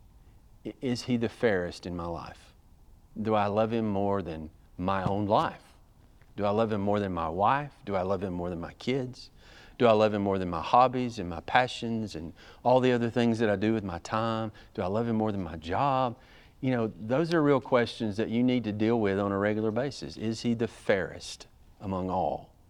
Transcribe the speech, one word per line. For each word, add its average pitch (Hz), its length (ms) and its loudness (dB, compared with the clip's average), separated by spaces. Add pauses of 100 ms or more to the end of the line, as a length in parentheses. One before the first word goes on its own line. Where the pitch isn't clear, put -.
(640)
I-, 110 160 -10
is 123 220 -2
he 123 160 0
the 117 100 0
fairest 90 560 -2
in 90 100 -6
my 87 120 -6
life? 69 480 -10 (680)
Do 107 140 0
I 104 120 4
love 110 240 2
him 113 180 0
more 98 340 0
than 80 260 -8 (300)
my 95 260 -2
own 101 220 -2
life? 127 360 0 (720)
Do 101 100 -2
I 101 40 2
love 110 220 2
him 104 80 -2
more 104 200 2
than 98 120 -2
my 82 160 -2
wife? 117 440 0 (120)
Do 98 120 -4
I 90 60 0
love 92 200 -2
him 95 100 -4
more 87 160 -6
than 85 120 -6
my 82 140 -10
kids? 127 560 -6 (480)
Do 120 80 6
I 110 60 8
love 107 220 4
him 101 80 0
more 98 160 2
than 90 100 -4
my 85 120 -4
hobbies 123 580 2
and 87 100 -6
my - 120 -8
passions 117 760 -2
and 82 180 -10 (300)
all 127 180 6
the 127 120 6
other 117 180 2
things 117 280 2
that 110 120 4
I 101 60 2
do 107 160 2
with 110 100 0
my 87 180 -6
time? 110 520 -4 (220)
Do 104 80 -4
I 90 40 -2
love 110 220 -2
him 113 80 0
more 110 160 0
than 98 100 -4
my 82 140 -8
job? 120 600 -2 (440)
You 131 120 -2
know, 113 280 0
those 135 320 0
are 165 100 4
real 143 180 4
questions 113 580 0
that 107 100 0
you 117 140 2
need 123 220 2
to 104 80 -2
deal 110 280 2
with 98 180 2
on 101 140 0
a 98 60 0
regular 107 320 0
basis. 117 480 -6
Is 110 240 -4
he 120 100 0
the 113 160 -2
fairest - 800 -4 (340)
among 92 300 -2
all? 87 400 -2 (200)